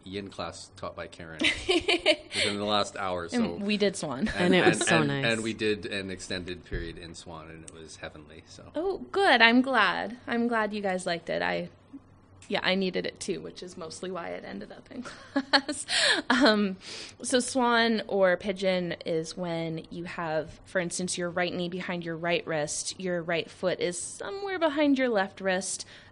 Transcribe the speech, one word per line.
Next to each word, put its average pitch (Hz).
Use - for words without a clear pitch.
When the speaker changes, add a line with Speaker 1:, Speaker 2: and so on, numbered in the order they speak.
Speaker 1:
yin 98
class -
taught -
by 85
Karen 82
Speaker 2:
<laughs> -
Speaker 1:
within -
the 104
last 104
hour. 90
So 247
Speaker 2:
And 226
we 208
did 196
swan. 156
Speaker 3:
And 180
it 160
was 107
so -
Speaker 1:
and, 147
Speaker 3:
nice. 139
Speaker 1:
and 113
we 113
did 104
an 98
extended 90
period 85
in 85
swan, 80
and 80
it 78
was 80
heavenly. 80
So. -
Speaker 2:
Oh, 359
good. 320
I'm 233
glad. 220
I'm 233
glad 214
you 214
guys 185
liked 170
it. 175
I, 175
yeah, 190
I 185
needed 185
it -
too, 160
which 165
is 180
mostly 175
why 180
it 180
ended 202
up -
in 247
<laughs> -
class. 285
Um, 214
so 247
swan 233
or 190
pigeon 185
is 165
when 165
you 175
have, 160
for -
instance, 175
your 175
right 180
knee 175
behind 175
your 165
right 170
wrist, 151
your 180
right 165
foot -
is 180
somewhere 392
behind 294
your 262
left 196
wrist. 190